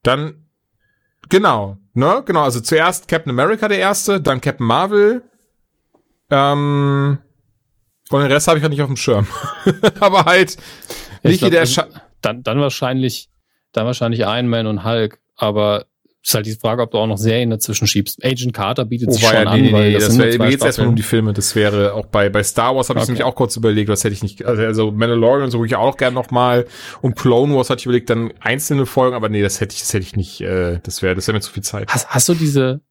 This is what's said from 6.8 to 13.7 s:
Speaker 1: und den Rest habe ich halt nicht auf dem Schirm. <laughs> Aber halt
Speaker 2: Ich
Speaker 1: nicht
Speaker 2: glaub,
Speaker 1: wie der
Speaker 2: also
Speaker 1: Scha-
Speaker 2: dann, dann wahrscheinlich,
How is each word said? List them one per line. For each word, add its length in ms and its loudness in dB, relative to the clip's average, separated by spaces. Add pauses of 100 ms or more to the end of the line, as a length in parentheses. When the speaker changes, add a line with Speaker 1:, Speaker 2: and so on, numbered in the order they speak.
Speaker 1:
und 100 2
den 100 2
Rest 160 2
habe 100 4
ich 60 -2
halt 80 0
nicht 100 -4
auf 60 0
dem 100 -4
Schirm. 300 2 (360)
<laughs> 360 0
Aber 260 4
halt 320 4 (680)
Speaker 2:
Ich 80 4
Speaker 1:
nicht 80 2
Speaker 2:
glaub, 100 2
Speaker 1:
wie 20 2
der 100 4
Speaker 2:
also 200 0
Speaker 1:
Scha- 60 -4 (340)
Speaker 2:
dann, 220 -4
dann 160 -2
wahrscheinlich, 720 -4 (420)